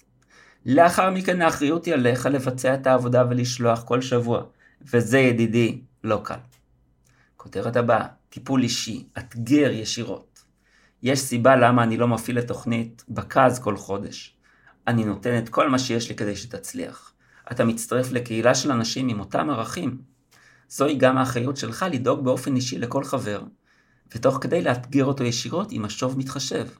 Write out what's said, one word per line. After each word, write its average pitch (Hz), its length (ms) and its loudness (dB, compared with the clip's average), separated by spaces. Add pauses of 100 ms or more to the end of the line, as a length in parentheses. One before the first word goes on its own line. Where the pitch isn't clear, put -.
(680)
לאחר 175 440 6
מכן 185 320 0
האחריות 160 420 2
היא 170 100 0
עליך 120 320 2
לבצע 131 480 0
את 135 120 -2
העבודה 123 440 4
ולשלוח 120 520 0
כל 123 180 0
שבוע, 120 420 0 (500)
וזה, 117 260 4
ידידי, 117 640 2 (240)
לא 107 200 0
קל. - 140 -10 (960)
כותרת 117 400 -6
הבאה, 117 300 2 (220)
טיפול 131 340 -2
אישי, 113 440 -4 (120)
אתגר 120 520 2
ישירות. 107 760 -8 (580)
יש 143 180 0
סיבה 127 360 4
למה 120 260 6
אני 113 140 0
לא 120 120 2
מפעיל 120 300 -2
את 117 100 -2
תוכנית - 600 -6
בקז 120 500 2
כל 101 180 -2
חודש. - 600 -10 (500)
אני 117 180 2
נותן 107 340 -2
את 113 100 -4
כל 143 200 0
מה 131 100 2
שיש 117 300 -2
לי 110 60 -10
כדי 104 220 -4
שתצליח. - 760 -12 (400)
אתה 117 120 0
מצטרף 117 480 -2
לקהילה 120 420 2
של 143 180 0
אנשים 123 360 -2
עם 104 120 -4
אותם 143 300 -2
ערכים. 127 480 -6 (680)
זוהי 143 280 0
גם 131 220 4
האחריות 127 380 -2
שלך 117 360 -6
לדאוג 135 320 -2
באופן 127 320 0
אישי 123 220 -4
לכל 135 260 -4
חבר, 104 380 -6 (720)
ותוך 135 260 0
כדי 156 220 -2
לאתגר 131 420 0
אותו 135 200 0
ישירות 123 480 -4
עם 113 100 -6
משוב 131 360 -4
מתחשב. 135 480 -6 (140)